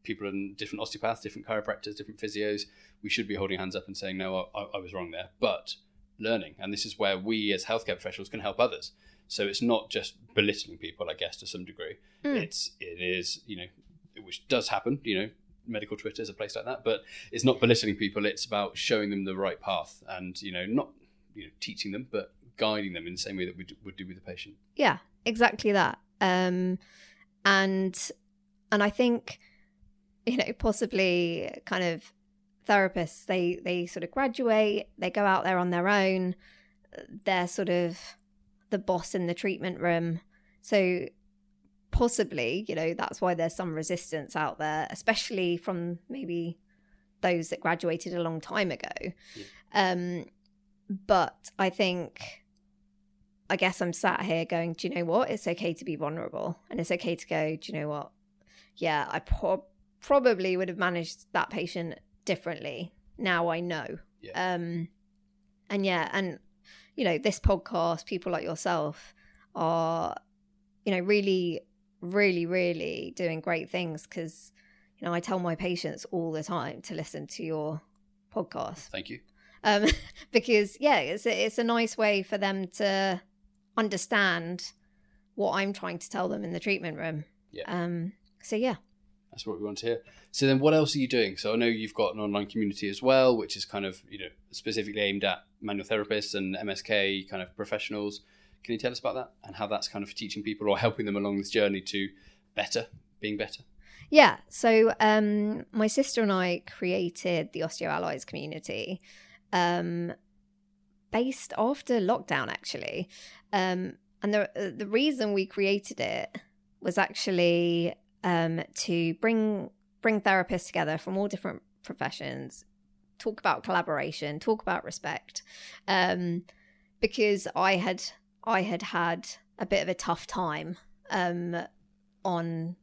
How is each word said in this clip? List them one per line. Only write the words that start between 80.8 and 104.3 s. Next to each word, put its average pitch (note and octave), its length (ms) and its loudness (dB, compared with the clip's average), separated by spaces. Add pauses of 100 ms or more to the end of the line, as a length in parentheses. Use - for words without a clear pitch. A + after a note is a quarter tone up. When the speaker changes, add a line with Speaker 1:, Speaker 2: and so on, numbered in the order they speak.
Speaker 2:
yeah, C#4 180 6
it's D#3+ 280 -2
a, G#3+ 200 2
it's A3 120 -2
a A#3 60 2
nice A#3 320 2
way G#3 260 4
for G3+ 160 -4
them G3 300 0
to G3 540 0 (540)
understand F#3 960 0 (640)
what G3 160 2
I'm G3 200 0
trying F3 260 -6
to - 120 -12
tell F#3 180 -2
them G#3 160 -4
in F3 80 -6
the F3 80 -4
treatment F3 380 -2
room. D#3+ 260 -6 (260)
Speaker 1:
Yeah. - 160 -10
Speaker 2:
Um, F3 460 -4 (300)
so, - 140 -6
yeah. A#3 200 0 (540)
Speaker 1:
That's - 160 -14
what G2 120 -6
we G#2 60 -6
want G#2 140 -6
to A2+ 80 -4
hear. A#2 160 0 (300)
So - 140 2
then C3+ 120 6
what D3+ 160 6
else D#3 220 4
are - 20 0
you C3 100 2
doing? G#2+ 280 4
So G#2 160 -2
I A2+ 40 2
know A#2+ 100 4
you've A2 280 0
got G#2 200 2
an G#2+ 60 -6
online G2+ 260 0
community G#2 420 -2
as G2+ 140 -6
well, B2+ 340 8
which G#2 200 -4
is F#2+ 80 -6
kind G2+ 200 -4
of, F#2 240 -6
you G#2+ 100 -16
know, F#2 100 -10 (220)
specifically G#2+ 500 -2
aimed G2+ 240 4
at F#2+ 200 2 (160)
manual G2+ 260 -4
therapists G#2+ 480 0
and F#2+ 220 -2
M G#2 120 -4
S F#2+ 140 -4
K G2 480 2
kind F#2+ 120 -6
of - 120 -12
professionals. G#2 680 -4 (420)
Can A#2+ 80 -4
you A2+ 60 -2
tell B2 120 -2
us A#2+ 80 -8
about A2+ 160 -2
that B2+ 180 -8 (120)
and G#2 120 -16
how G#2 100 -4
that's G2+ 220 -2
kind G2+ 140 -6
of G2 120 -10
teaching G#2 280 -8
people G#2 260 -2
or G2 100 4
helping A2 280 2
them G2+ 100 0
along G2+ 220 0
this F#2+ 100 -4
journey G2+ 340 4
to G2 260 -2 (460)
better, A2+ 340 -2 (320)
being G#2 160 -2
better? - 260 -6 (480)
Speaker 2:
Yeah. C#4+ 280 12 (100)